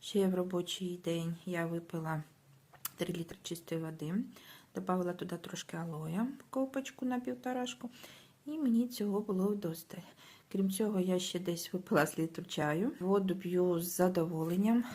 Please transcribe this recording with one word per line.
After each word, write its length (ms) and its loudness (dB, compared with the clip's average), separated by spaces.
ще 260 4
в 80 4
робочий 680 -2
день 320 0
я 200 -2
випила 560 -4
три 180 -2
літри 280 -8
чистої 380 -6
води, 340 -6
добавила 380 0
туди 240 -6
трошки 400 -10
алоя, 500 -2
ковпачку 560 -2
на 140 0
півторашку, 720 -4
і 120 -4
мені 300 4
цього 320 0
було 260 2
вдосталь. 560 -4
Крім 180 2
цього, 300 2
я 180 4
ще 200 -4
десь 340 -4
випила 340 4
з 120 -6
літру 260 -2
чаю. 560 0
Воду 360 4
п'ю 440 2
з 160 -4
задоволенням. 880 4